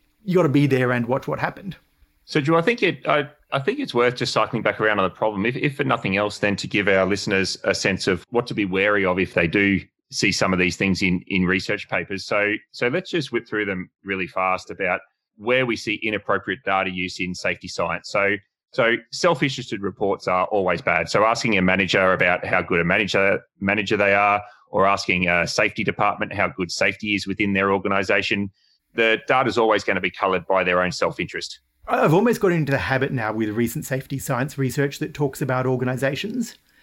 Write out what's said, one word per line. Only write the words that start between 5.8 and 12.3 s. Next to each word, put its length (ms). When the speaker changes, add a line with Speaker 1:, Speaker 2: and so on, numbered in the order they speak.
Speaker 2:
nothing 340
else, 200
then 200
to 100
give 200
our 180
listeners 580
a 100
sense 340
of 220
what 180
to 60
be 120
wary 400
of 140
if 140
they 140
do 340
see 200
some 220
of 60
these 180
things 240
in, 260
in 180
research 440
papers. 360
So, 280